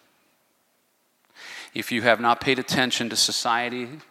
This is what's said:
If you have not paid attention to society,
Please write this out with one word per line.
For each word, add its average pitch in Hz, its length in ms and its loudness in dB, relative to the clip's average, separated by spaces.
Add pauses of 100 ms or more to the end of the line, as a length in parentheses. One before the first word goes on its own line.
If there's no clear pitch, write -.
(1700)
If - 180 -6
you 117 80 0
have 113 180 6
not 120 220 2
paid 131 180 2
attention 123 520 0
to 110 60 -6
society, 120 840 -2 (100)